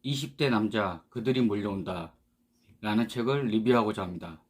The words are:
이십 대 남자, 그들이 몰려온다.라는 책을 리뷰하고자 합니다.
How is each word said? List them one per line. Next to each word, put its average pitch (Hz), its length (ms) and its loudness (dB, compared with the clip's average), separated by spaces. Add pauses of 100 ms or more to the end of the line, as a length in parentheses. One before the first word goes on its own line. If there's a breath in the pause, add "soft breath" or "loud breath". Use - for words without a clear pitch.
(140)
이십 139 220 -6
대 143 120 2
남자, 104 640 0
그들이 127 300 0
몰려온다.라는 104 1700 -4
책을 127 400 -2
리뷰하고자 107 540 4
합니다. 85 480 -10